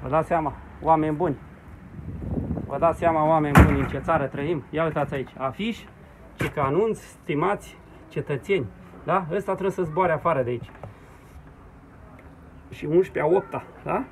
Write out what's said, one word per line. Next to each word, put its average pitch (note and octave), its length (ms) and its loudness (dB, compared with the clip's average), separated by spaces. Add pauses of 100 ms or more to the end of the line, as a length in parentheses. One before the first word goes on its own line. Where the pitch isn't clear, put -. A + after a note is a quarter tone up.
Vă - 60 -6
dați D#3 180 2
seama, D#3 260 0 (280)
oameni D#3 340 4
buni. F3+ 220 0 (1300)
Vă C#3 120 -6
dați D#3+ 200 4
seama, D#3+ 280 4
oameni D3+ 380 8
buni, C#3 140 4
în C3+ 80 0
ce C#3+ 100 -6
țară D#3 260 2
trăim? C#3 460 -4
Ia D3+ 140 0
uitați D#3 300 -2
aici, C3 240 -4
afiș, F#3+ 400 -4 (580)
ci D#3 140 -2
că D3+ 100 -8
anunț, E3+ 400 2
stimați - 800 -4 (320)
cetățeni, D3 560 -2 (380)
da? F3+ 300 0
Ăsta G3 180 -2
trebuie F#3+ 200 -2
să F#3 120 -2
zboare E3 280 2
afară D#3 300 0
de A#2+ 80 0
aici. B2 200 -6 (2000)
Și - 160 -12
unsprezecea, D#3+ 500 2
opta, E3 280 -2 (200)
da? F3 280 0